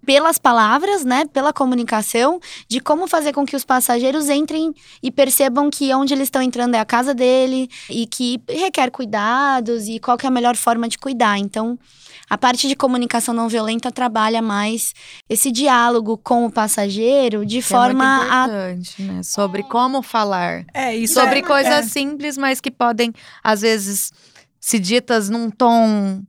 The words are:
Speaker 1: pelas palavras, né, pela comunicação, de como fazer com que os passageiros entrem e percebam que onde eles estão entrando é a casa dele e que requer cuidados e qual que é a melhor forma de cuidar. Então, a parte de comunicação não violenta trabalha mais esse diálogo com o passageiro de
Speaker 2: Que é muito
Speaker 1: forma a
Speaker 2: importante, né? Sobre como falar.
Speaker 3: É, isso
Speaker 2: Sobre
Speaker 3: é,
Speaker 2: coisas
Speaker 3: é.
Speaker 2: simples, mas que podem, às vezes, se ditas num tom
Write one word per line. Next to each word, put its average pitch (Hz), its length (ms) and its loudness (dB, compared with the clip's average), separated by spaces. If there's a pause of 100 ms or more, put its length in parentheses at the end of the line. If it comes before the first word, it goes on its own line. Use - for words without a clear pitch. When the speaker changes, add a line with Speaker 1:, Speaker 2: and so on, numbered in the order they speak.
Speaker 1:
pelas 311 340 4
palavras, 262 640 2
né, 254 220 2
pela 285 260 0
comunicação, 247 880 0 (260)
de 240 140 -4
como 320 260 0
fazer 302 260 0
com 285 120 0
que 269 100 -6
os 269 100 -4
passageiros 262 680 0
entrem 311 440 0 (280)
e 254 80 -2
percebam 277 600 2
que 277 240 0
onde 269 200 2
eles 277 100 0
estão 262 180 -2
entrando 247 320 0
é 226 60 2
a 220 40 0
casa 247 300 0
dele 254 540 2 (200)
e 233 180 -4
que 240 420 -4
requer 311 420 -2
cuidados 233 960 -2
e 226 120 -8
qual 240 160 0
que 262 100 -6
é - 20 0
a 254 40 2
melhor 240 240 2
forma 233 320 0
de - 100 -8
cuidar. 233 400 0
Então, 220 400 -4 (500)
a 208 100 -2
parte 247 280 2
de 269 80 0
comunicação 240 600 -2
não 233 140 -2
violenta 226 440 -2
trabalha 226 480 0
mais 214 540 -2 (340)
esse 233 240 0
diálogo 240 640 2
com 240 300 0
o 220 40 -2
passageiro 214 960 0
de 214 160 -4
Speaker 2:
Que - 140 -4
é - 20 6
muito 247 180 4
Speaker 1:
forma 262 280 2
a 254 240 2
Speaker 2:
importante, 185 560 -8
né? 190 200 -6
Sobre 202 420 -4
como 254 380 0
falar. 180 680 -2
Speaker 3:
É, 262 240 -4
isso 226 180 -2
Speaker 2:
Sobre 262 260 4
Speaker 3:
é, - 20 -6
Speaker 2:
coisas 277 300 2
Speaker 3:
é. 294 100 2
Speaker 2:
simples, 285 560 -6
mas 269 220 0
que 269 100 -6
podem, 240 420 -2 (320)
às 214 160 0
vezes, 202 520 -2 (460)
se - 200 -2
ditas 220 500 0
num 226 220 -4
tom 214 800 2